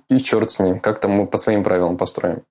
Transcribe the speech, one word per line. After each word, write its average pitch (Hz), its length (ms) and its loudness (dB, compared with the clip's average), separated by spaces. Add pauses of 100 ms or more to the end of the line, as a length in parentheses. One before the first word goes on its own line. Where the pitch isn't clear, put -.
и 127 100 4
чёрт 113 320 0
с - 80 -2
ним, 95 200 0
как-то 107 300 -2
мы 101 180 2
по 107 100 -2
своим 104 280 0
правилам 90 320 2
построим». 85 540 -4